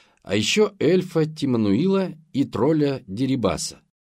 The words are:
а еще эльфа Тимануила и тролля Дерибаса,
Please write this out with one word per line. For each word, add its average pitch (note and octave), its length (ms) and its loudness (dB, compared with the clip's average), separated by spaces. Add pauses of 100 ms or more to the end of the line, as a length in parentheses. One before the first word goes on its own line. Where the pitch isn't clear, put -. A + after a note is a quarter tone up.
(220)
а - 120 -4
еще G#3 440 2
эльфа E3 480 2
Тимануила D3+ 880 0 (180)
и C#3 120 0
тролля C#3 640 0
Дерибаса, G#2+ 760 -2 (200)